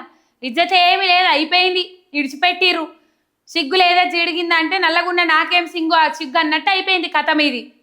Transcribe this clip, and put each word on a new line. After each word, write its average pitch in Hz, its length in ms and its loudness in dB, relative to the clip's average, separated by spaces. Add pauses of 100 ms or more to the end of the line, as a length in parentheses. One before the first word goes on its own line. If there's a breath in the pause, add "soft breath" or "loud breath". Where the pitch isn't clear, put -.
(440 soft breath)
ఇజ్జత 320 300 -2
ఏమీ 370 340 4
లేదు, 359 200 4
అయిపోయింది, 359 560 0 (300)
ఇడిచిపెట్టిర్రు. 339 720 -2 (600)
సిగ్గు 320 280 -4
లేదా 359 280 4
జీడిగిందా 349 520 -2
అంటే 320 220 0
నల్లగున్న 349 460 0
నాకేం 330 440 0
సింగు 320 260 -4
ఆ 320 140 4
సిగ్గు 294 300 -4
అన్నట్టు 311 320 0
అయిపోయింది 381 380 0
కథ 302 220 -2
మీది 285 540 -2